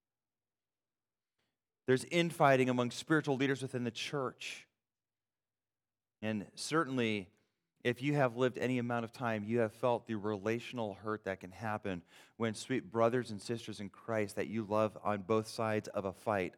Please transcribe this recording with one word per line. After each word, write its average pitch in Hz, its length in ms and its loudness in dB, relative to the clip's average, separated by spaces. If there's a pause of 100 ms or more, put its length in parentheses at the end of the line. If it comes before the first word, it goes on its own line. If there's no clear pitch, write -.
(1900)
There's 127 180 4
infighting 147 640 4
among 123 220 2
spiritual 147 460 0
leaders 131 260 0
within 127 220 -4
the 120 60 -2
church. - 760 -6 (1600)
And 107 320 -2
certainly, 123 720 0 (560)
if 123 160 0
you 143 140 0
have 131 220 2
lived 123 220 2
any 127 200 0
amount 120 260 -2
of 110 80 -10
time, 113 320 -2
you 113 140 0
have 110 140 2
felt 120 340 0
the 113 80 -4
relational 107 800 -2
hurt 107 300 -6
that 95 160 -2
can 90 100 -14
happen 101 520 -4 (340)
when 113 180 0
sweet 110 360 -2
brothers 117 400 4
and 101 100 -10
sisters 110 400 -8
in 101 100 -10
Christ 110 460 -2
that 87 120 -2
you 107 160 -2
love 107 400 2
on 101 180 0
both 110 260 2
sides 107 400 -2
of 101 160 -4
a 95 80 -2
fight 95 460 0